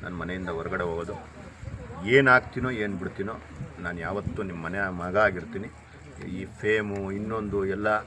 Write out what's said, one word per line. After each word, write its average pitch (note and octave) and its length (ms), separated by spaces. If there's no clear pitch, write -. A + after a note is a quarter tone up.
ನಾನು F2+ 140
ಮನೆಯಿಂದ F2+ 320
ಹೊರಗಡೆ E2+ 340
ಹೋಗೋದು. E2+ 300
ಏನಾಗ್ತೀನೋ B2+ 640
ಏನು G#2 280
ಬಿಡ್ತೀನೋ, G2 360
ನಾನು F2 200
ಯಾವತ್ತೂ F#2+ 440
ನಿಮ್ಮ E2+ 220
ಮನೆ F#2+ 240
ಮಗ F2+ 280
ಆಗಿರ್ತೀನಿ. F#2+ 500
ಈ F#2 180
ಫೇಮು G#2 680
ಇನ್ನೊಂದು G#2 540
ಎಲ್ಲ G2 220